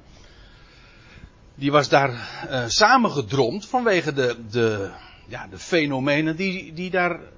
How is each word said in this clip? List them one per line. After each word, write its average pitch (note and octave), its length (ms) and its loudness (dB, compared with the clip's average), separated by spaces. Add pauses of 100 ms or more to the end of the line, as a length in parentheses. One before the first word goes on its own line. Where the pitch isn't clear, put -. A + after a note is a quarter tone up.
(1500)
Die C#3 180 -2
was C#3+ 160 4
daar, B2+ 600 0
eh, B2+ 180 -4
samengedromd D#3+ 1000 2
vanwege F#3+ 460 0
de, B2 240 0 (140)
de, G#2+ 400 0 (380)
ja, A2+ 180 -14
de F#2 120 -16
fenomenen D3 800 0
die, F#3 360 -6
die F3+ 180 -8
daar, F3 300 -2 (180)